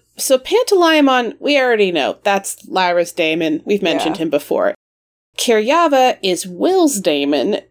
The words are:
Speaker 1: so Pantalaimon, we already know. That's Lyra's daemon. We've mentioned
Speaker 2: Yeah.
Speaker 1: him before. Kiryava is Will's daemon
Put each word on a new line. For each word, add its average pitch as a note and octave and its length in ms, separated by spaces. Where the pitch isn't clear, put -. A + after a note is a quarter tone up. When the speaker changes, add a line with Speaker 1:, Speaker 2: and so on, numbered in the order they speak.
Speaker 1:
so C4 220
Pantalaimon, D#4 1000
we C#4+ 200
already A3+ 320
know. C3+ 320
That's G3 440
Lyra's F3 440
daemon. D#3+ 520
We've G3 200
mentioned E3 320
Speaker 2:
Yeah. - 80
Speaker 1:
him E3 80
before. - 420
Kiryava B3+ 880
is F#3 240
Will's C#4 520
daemon D3+ 600